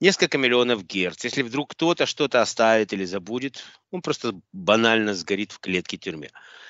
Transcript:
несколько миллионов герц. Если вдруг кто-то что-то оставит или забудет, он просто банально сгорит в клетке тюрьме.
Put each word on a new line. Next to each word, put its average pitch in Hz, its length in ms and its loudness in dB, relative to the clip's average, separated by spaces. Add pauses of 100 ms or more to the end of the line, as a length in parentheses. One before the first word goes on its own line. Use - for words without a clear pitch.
несколько 175 380 2
миллионов 123 480 2
герц. 90 380 -4
Если 127 180 -2
вдруг 123 280 -6
кто-то 160 360 0
что-то 131 360 0
оставит 110 500 2
или 98 120 -4
забудет, 101 600 -8 (260)
он 180 120 -8
просто 120 320 -4 (180)
банально 107 640 2
сгорит 98 380 -4
в - 60 -18
клетке 92 380 -4
тюрьме. 78 340 -10 (400)